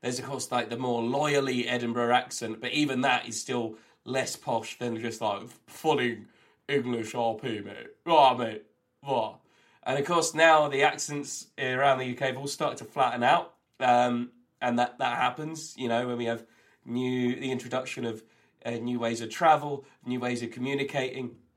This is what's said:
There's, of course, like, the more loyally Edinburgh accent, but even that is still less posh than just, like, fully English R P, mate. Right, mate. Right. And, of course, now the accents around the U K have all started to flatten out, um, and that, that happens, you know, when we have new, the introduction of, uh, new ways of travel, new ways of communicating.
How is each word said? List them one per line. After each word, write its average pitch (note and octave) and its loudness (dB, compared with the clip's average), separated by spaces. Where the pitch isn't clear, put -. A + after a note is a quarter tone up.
There's, B2 -4
of C3 -8
course, C3+ -8
like, A#2 -2
the A#2 -6
more B2 -2
loyally C3+ 0
Edinburgh A#2+ 0
accent, A2+ -2
but A#2+ -6
even C#3+ 0
that B2 2
is A2+ -8
still A#2 -4
less B2+ -4
posh A2+ -6
than A#2 -4
just, A2+ -6
like, G#2 -4
fully B2 0
English A#2+ -2
R A#2 0
P, A2 -6
mate. G2+ -14
Right, C#3 8
mate. A2 -4
Right. A#2 0
And, C3+ -2
of C#3+ 0
course, E3 2
now D#3 8
the C#3 0
accents D3 -2
around C3 4
the C3 -4
U B2 -4
K C3+ -4
have B2+ -2
all C3+ -8
started C#3 -4
to - -14
flatten B2 0
out, D#3 4
um, B2 4
and A#2+ 0
that, B2 0
that B2 0
happens, D3 -2
you B2+ -6
know, A#2+ 2
when B2 -4
we A#2+ -2
have A2+ -2
new, B2+ 0
the C3 -4
introduction B2 -6
of, A2+ -6
uh, A#2+ -6
new A#2+ -4
ways A#2 -2
of A2+ -8
travel, C#3+ 2
new B2 -4
ways B2 -2
of A#2 -6
communicating. C3 -4